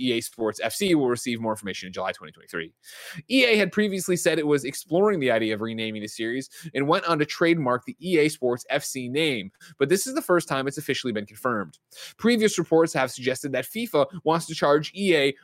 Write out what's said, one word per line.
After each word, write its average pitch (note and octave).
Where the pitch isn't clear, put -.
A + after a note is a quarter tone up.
E B2+
A A#2
Sports G#2+
F A2+
C G3
will C3+
receive A#2+
more A2
information G2
in F#2
July F#2
twenty E2
twenty-three. E2+
E B3+
A A#3
had G3
previously F#3+
said D#3+
it D3+
was C#3+
exploring F3+
the B2+
idea A2
of G#2
renaming A2
the G#2
series A#2
and C#3
went F3+
on E3+
to D3
trademark D3+
the B2
E F3
A D3+
Sports B2
F C#3+
C B2+
name, C3
but C#3
this G3
is C4
the D#4
first F3
time C3+
it's C#3
officially C3
been G#2
confirmed. G#2+
Previous A3
reports E3
have C3
suggested B2+
that B2
fifa G#3+
wants D#3+
to E3
charge D3+
E F#3+
A C#3